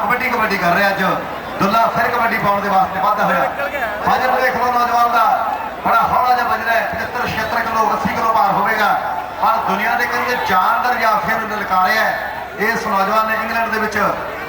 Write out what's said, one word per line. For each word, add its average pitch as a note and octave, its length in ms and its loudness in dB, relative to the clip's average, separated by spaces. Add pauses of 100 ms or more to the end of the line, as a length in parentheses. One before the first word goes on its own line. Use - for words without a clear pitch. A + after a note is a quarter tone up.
ਕਬੱਡੀ B3 260 0
ਕਬੱਡੀ A3 280 0
ਕਰ F3 140 0
ਰਿਹਾ G3 180 4
ਅੱਜ। F#3+ 140 -2 (560)
ਦੁੱਲਾ A3+ 280 4
ਫਿਰ A#3 200 0
ਕਬੱਡੀ A#3+ 300 0
ਪਾਉਣ G3+ 240 0
ਦੇ G3+ 80 -2
ਵਾਸਤੇ F#3+ 300 2
ਵਾਧਾ G3+ 260 2
ਹੋਇਆ। F3+ 180 2 (640)
ਵਜਨ B3+ 340 2
ਦੇਖ B3+ 160 0
ਲਓ B3 140 0
ਨੌਜਵਾਨ A#3+ 400 2
ਦਾ, - 420 2 (320)
ਬੜਾ A3+ 160 4
ਹੌਲਾ B3 340 2
ਜਿਹਾ A#3+ 120 0
ਵਜਨ A3+ 220 -2
ਹੈ, A3+ 240 0
ਪਚੱਤਰ, - 340 -4
ਛਿਹੱਤਰ A3+ 320 -2
ਕਿਲੋ, A3 340 0
ਅੱਸੀ - 220 -2
ਕਿਲੋ A3+ 180 0
ਭਾਰ G3 180 4
ਹੋਵੇਗਾ। G#3+ 420 2 (480)
ਪਰ - 160 2 (120)
ਦੁਨੀਆ G#3 260 0
ਦੇ B3 100 0
ਕਹਿੰਦੇ - 320 -2 (120)
ਜਾਨਦਾਰ - 460 2
ਜਾਫੀਆਂ F#3+ 440 0
ਨੂੰ G#3 100 -4
ਲਲਕਾਰਿਆ G3 520 0
ਹੈ। - 320 -2 (260)
ਇਸ G#3+ 280 -2
ਨੌਜਵਾਨ G#3 400 0
ਨੇ A3+ 60 0
ਇੰਗਲੈਂਡ A3+ 380 -2
ਦੇ A#3 80 -2
ਵਿੱਚ G#3+ 140 -2 (560)